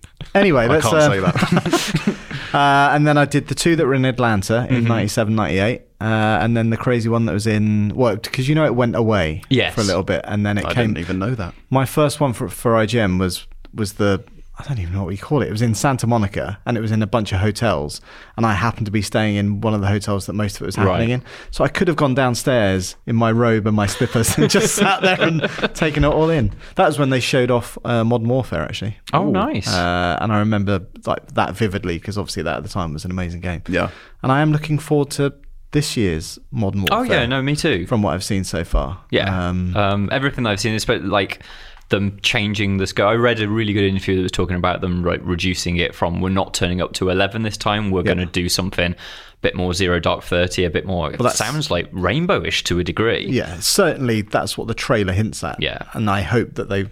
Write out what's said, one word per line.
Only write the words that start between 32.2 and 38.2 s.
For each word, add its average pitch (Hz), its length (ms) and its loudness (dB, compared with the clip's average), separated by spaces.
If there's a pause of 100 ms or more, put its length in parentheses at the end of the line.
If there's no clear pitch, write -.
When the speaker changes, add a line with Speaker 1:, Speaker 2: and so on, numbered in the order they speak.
Speaker 1:
that 78 140 -2
at 71 60 -8
the - 60 -10
time 85 220 -4
was 73 140 -8
an 92 60 -8
amazing 87 280 -6
game. 87 300 -6
Speaker 2:
Yeah. 90 200 0 (340)
Speaker 1:
And 127 80 0
I 139 100 2
am 156 100 2
looking 151 260 0
forward 143 340 0
to 143 200 -2 (400)
this 147 240 -2
year's 85 420 -2 (140)
Modern 101 300 0
Warfare. 135 160 2
Speaker 3:
Oh, 247 60 0
yeah, 175 240 0
no, 131 140 0
me 143 140 0
too. 117 320 0
Speaker 1:
From 110 140 2
what 85 120 2
I've 92 120 -4